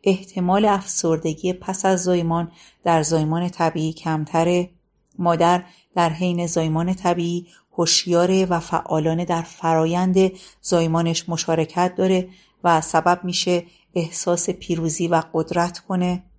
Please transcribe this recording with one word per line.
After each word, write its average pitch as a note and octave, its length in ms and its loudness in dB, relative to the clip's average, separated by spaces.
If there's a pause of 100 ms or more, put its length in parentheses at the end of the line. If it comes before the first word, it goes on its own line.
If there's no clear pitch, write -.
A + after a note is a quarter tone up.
احتمال F#3+ 600 0
افسردگی E3+ 880 0
پس F#3 320 -8
از F#3 180 2
زایمان E3+ 500 0 (320)
در E3 180 4
زایمان D#3+ 460 0
طبیعی D#3+ 440 -2
کمتره. E3 800 0 (480)
مادر F3 460 2 (300)
در E3+ 140 2
حین F3 380 -2
زایمان E3 480 0
طبیعی F3 520 -2 (320)
هوشیاره F3+ 680 2
و F3 140 0
فعالانه D#3+ 640 -2
در E3+ 180 -2
فرایند E3 760 0 (440)
زایمانش E3 680 0
مشارکت E3 680 0
داره F#3 340 0 (360)
و E3 160 4
سبب F3 440 2
می‌شه F3+ 400 -2 (300)
احساس F3 560 -2
پیروزی E3 580 -4
و E3 140 2 (100)
قدرت E3+ 460 -2
کنه. F3+ 440 -4 (160)